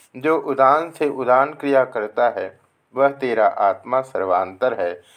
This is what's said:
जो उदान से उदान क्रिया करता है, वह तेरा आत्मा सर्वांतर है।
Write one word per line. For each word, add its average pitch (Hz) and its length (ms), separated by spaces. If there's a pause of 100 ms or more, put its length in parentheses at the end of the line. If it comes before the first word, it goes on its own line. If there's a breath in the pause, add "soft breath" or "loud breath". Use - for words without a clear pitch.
(160 soft breath)
जो 156 220
उदान 143 520
से 156 180
उदान 131 460
क्रिया 139 300
करता 120 440
है, 95 380 (280)
वह 135 140
तेरा 123 380
आत्मा 104 540
सर्वांतर 95 800
है। 87 220 (140 soft breath)